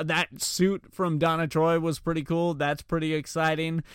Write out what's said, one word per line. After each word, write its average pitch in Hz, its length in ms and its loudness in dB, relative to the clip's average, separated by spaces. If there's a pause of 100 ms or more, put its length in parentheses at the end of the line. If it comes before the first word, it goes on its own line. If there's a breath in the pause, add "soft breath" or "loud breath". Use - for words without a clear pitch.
that 156 380 -2
suit 185 500 0
from 170 260 0
Donna 165 300 2
Troy 165 320 2
was 160 200 -2
pretty 160 240 -2
cool. 170 300 0
That's 143 280 -2
pretty 156 320 -2
exciting. 160 720 0 (120 loud breath)